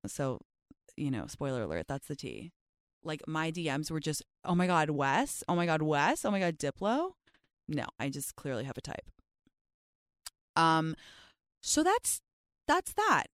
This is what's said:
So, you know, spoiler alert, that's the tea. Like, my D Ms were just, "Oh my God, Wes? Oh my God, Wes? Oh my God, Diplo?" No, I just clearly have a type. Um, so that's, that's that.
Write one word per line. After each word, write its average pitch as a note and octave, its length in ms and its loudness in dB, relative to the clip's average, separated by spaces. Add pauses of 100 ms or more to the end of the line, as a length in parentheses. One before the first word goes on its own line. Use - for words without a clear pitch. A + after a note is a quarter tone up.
So, C3+ 340 -4 (540)
you D3 160 -2
know, G#2+ 160 -4
spoiler C3 340 -4
alert, E2 260 -2
that's C#3 200 -8
the D3 80 -6
tea. G#2+ 360 -12 (520)
Like, D#3 240 -6
my D#3+ 240 -2
D E3 180 -4
Ms D3 220 -2
were D#3+ 80 -2
just, D3+ 240 -4 (200)
"Oh F3 120 0
my F3+ 100 4
God, D#3+ 240 4
Wes? D3 580 0
Oh F3+ 80 2
my E3+ 120 2
God, D#3 160 2
Wes? D#3 420 2
Oh G#3 60 2
my G3 80 0
God, E3+ 180 0
Diplo?" A#3 560 -2 (560)
No, D3 160 -2 (140)
I C#3 80 -4
just C#3 300 -8
clearly B2+ 260 -4
have C3 140 -8
a - 40 -12
type. - 300 -12 (1400)
Um, D#3+ 400 4 (680)
so - 220 2
that's, - 380 2 (440)
that's E4+ 280 2
that. G4+ 400 4